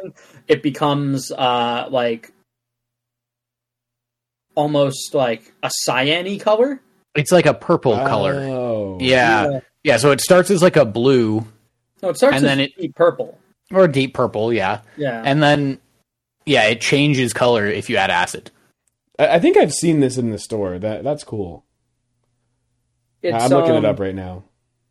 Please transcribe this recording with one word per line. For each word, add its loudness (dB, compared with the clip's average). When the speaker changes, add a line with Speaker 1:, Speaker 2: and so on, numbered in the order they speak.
Speaker 1:
something, -18
it 0
becomes, -4
uh, -2
like, -4
almost -2
like -4
a -6
cyan-y -2
color. 0
Speaker 2:
It's -2
like 6
a 4
purple 0
color. 0
Speaker 3:
Oh. -6
Speaker 2:
Yeah. 2
Speaker 1:
Yeah. -6
Speaker 2:
Yeah, 4
so 4
it 0
starts 4
as, 2
like, 4
a 6
blue. 2
Speaker 1:
No, -2
it -6
starts 4
Speaker 2:
And 2
Speaker 1:
as 2
Speaker 2:
then 0
it -4
Speaker 1:
deep -10
purple. 0
Speaker 2:
Or 4
deep -2
purple, -2
yeah. -2
Speaker 1:
Yeah. -6
Speaker 2:
And 2
then, 2
yeah, 2
it 0
changes 0
color 2
if -4
you -2
add 2
acid. -4
Speaker 3:
I, 2
I 2
think 2
I've 4
seen 0
this 0
in -2
the -6
store. -6
That, -8
that's -6
cool. -10
Speaker 1:
It's, -2
Speaker 3:
I'm 0
looking 2
Speaker 1:
um, 0
Speaker 3:
it 0
up -2
right -6
now. -12